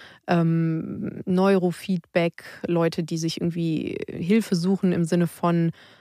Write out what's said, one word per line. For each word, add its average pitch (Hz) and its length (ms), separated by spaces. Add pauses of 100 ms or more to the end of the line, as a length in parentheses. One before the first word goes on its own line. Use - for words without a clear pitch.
(260)
ähm, 165 1000
Neurofeedback, 180 1160 (220)
Leute, 165 380
die 165 140
sich 160 240
irgendwie 165 560 (100)
Hilfe 196 480
suchen 185 360
im 170 120
Sinne 175 220
von, 170 440 (300)